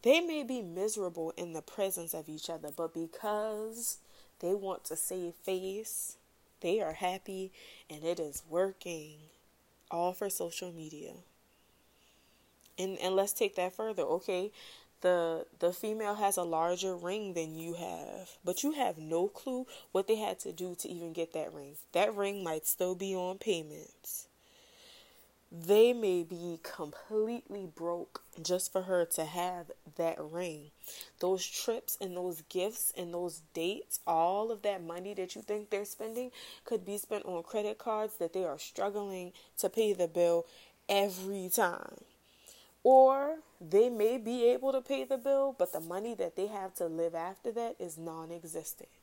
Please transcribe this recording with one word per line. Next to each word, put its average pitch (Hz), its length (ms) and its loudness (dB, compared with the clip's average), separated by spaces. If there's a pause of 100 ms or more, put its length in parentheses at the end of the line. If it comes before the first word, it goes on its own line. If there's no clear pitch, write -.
They 285 180 8
may 320 240 0
be 247 180 -4
miserable 180 760 -2
in 175 160 -6
the 156 80 -8
presence 180 520 -2
of 156 140 -8
each 156 220 -8
other, 151 260 -6
but 165 180 -4
because 214 1040 -4 (400)
they 175 140 2
want 196 320 -2
to 160 120 -6
save 175 380 -4
face, 190 800 -4 (420)
they 190 220 4
are 160 120 0
happy 190 580 -4 (380)
and 151 140 -12
it 170 160 0
is 147 300 -4
working. 165 680 -2 (760)
All 175 220 2
for 196 180 -4
social 175 420 -4
media. 160 400 -12 (1700)
And, 190 200 -2
and 190 180 2
let's 196 160 4
take - 240 2
that 185 200 0
further, 214 280 -2
okay? 185 480 0 (500)
The, 170 440 4 (140)
the 175 120 4
female 214 440 -2
has 202 200 4
a 180 80 0
larger 175 520 2
ring 185 380 -4
than 160 220 -4
you 165 200 -6
have, 170 540 -8 (140)
but 180 200 -2
you 285 80 2
have 233 260 0
no 160 300 0
clue 254 400 -4 (240)
what 190 160 2
they 220 80 4
had 202 240 -2
to - 120 -8
do 175 280 -6
to - 100 -8
even 170 240 -8
get 165 200 -4
that 156 200 -6
ring. 147 220 -14 (160)
That 208 240 2
ring 202 280 -2
might 160 220 -2
still 185 300 0
be 190 200 -2
on 185 220 -2
payments. 156 880 -6 (1200)
They 202 420 6
may 190 300 2
be 170 400 -6
completely 214 1120 -4
broke 170 480 -4 (180)
just 180 300 0
for 185 120 0
her 180 220 4
to 160 200 -2
have 175 420 -4 (300)
that 165 220 0
ring. 156 520 -6 (480)
Those 185 260 2
trips - 560 -4
and 180 160 -6
those 180 320 -4
gifts 190 480 0
and 175 160 -6
those 175 280 -4 (120)
dates, 175 540 -2
all 180 440 4
of 208 120 -6
that 196 200 0
money 180 300 -8
that 185 220 -6
you 214 80 -10
think 208 260 -4
they're 208 160 -2
spending 226 460 -6 (340)
could 208 180 0
be 202 140 -4
spent 208 280 -4
on 170 180 -4
credit 208 340 -2
cards 214 380 -2
that 165 180 -2
they 190 120 2
are 151 120 -2
struggling 196 720 -4 (280)
to 190 100 2
pay 214 240 4
the 180 140 4
bill 170 400 4 (420)
every 190 640 0
time. 220 500 2 (800)
Or 269 540 10 (240)
they 196 280 6
may 226 280 2
be 233 320 2
able 254 240 4
to 262 80 2
pay 262 240 -2
the 262 120 0
bill, 269 400 2
but 180 140 2
the 160 80 -4
money 190 360 -4
that 185 200 -4
they 190 120 0
have 196 280 -6
to 170 120 -2
live 165 280 0
after 185 360 -4
that 233 280 -4
is 165 180 -8
non-existent. 165 920 -10 (140)